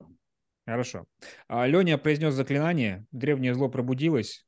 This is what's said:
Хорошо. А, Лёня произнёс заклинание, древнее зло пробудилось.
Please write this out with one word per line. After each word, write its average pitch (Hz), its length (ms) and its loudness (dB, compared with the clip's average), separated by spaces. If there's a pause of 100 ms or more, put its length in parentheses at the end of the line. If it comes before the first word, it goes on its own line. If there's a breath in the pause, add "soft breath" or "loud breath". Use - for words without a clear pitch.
(680)
Хорошо. 117 400 -4 (400 loud breath)
А, 120 220 0
Лёня 165 280 4
произнёс 151 380 0
заклинание, 135 800 0
древнее 131 420 -2
зло 131 140 0
пробудилось. 127 800 -2